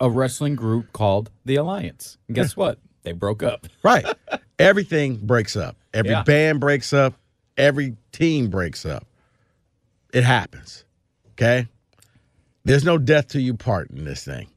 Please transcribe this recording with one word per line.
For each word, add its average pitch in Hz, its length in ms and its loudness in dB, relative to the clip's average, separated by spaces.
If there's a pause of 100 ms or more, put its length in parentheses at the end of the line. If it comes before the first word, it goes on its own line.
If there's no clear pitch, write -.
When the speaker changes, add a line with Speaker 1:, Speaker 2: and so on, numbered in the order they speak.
Speaker 1:
a 131 80 2
wrestling 131 480 -2
group 113 380 -4
called 104 360 0 (140)
the 135 120 -2
Alliance. 160 600 -6 (100)
And 120 80 -8
guess 127 220 0
Speaker 2:
Yeah. - 80 -6
Speaker 1:
what? - 140 -4 (240)
They 85 100 -10
broke 101 300 -4
up. - 240 -4 (160)
Speaker 2:
Right. - 240 4 (260)
Speaker 1:
<laughs> - 260 -12
Speaker 2:
Everything 160 580 2
breaks 110 400 -2
up. - 200 -8 (160)
Every 110 200 0
Speaker 1:
Yeah. 104 100 0
Speaker 2:
band 151 380 4
breaks 143 340 0
up. 135 180 4 (460)
Every 135 360 2 (180)
team 151 360 0
breaks 90 380 -6
up. 110 200 -8 (1080)
It 127 100 4
happens. - 600 -2 (480)
Okay? 120 340 0 (1000)
There's 139 200 4
no 170 120 4
death 147 320 2
till 139 140 -4
you 127 100 -2
part 104 380 -4
in 73 160 -12
this 69 180 -12
thing. 67 220 -12 (100)